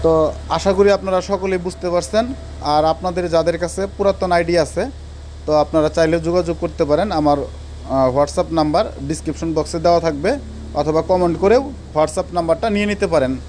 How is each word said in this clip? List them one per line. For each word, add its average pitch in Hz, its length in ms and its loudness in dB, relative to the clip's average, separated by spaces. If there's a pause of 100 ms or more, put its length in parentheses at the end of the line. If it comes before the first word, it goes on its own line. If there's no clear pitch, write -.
তো 160 300 4 (160)
আশা 170 240 0
করি 196 180 4
আপনারা 185 300 0
সকলেই 190 360 -2
বুঝতে 180 320 -6
পারছেন। 208 440 -2 (280)
আর 151 240 2
আপনাদের 175 440 0
যাদের 165 280 2
কাছে 175 300 -4 (100)
পুরাতন 196 340 0
আইডি 170 260 2
আছে, 170 280 0 (600)
তো 151 80 0
আপনারা 151 360 2
চাইলে 165 300 2
যোগাযোগ 170 400 0
করতে 165 260 -2
পারেন। 151 260 2
আমার, 151 280 2
আহ, - 760 -2
WhatsApp 160 360 0
নাম্বার 156 320 2 (220)
ডেসক্রিপশন 160 460 -4
বক্সে 156 260 -2
দেওয়া 170 200 4
থাকবে, 165 380 0 (360)
অথবা 151 280 0
কমেন্ট 170 380 2
করেও 247 320 4 (240)
WhatsApp 156 380 0
নাম্বারটা 170 360 0
নিয়ে 208 160 0
নিতে 202 220 -2
পারেন। 135 280 2 (140)